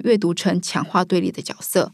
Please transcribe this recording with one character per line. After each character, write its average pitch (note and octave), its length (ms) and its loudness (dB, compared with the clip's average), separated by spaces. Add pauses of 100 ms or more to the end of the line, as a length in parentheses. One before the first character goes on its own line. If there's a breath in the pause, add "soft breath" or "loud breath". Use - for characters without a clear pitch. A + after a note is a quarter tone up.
阅 D#3 120 4
读 F3 160 2
成 F3+ 300 0
强 - 240 -4
化 F3+ 180 0
对 F3+ 160 2
立 - 120 0
的 - 100 -10
角 - 180 -10
色。 - 340 0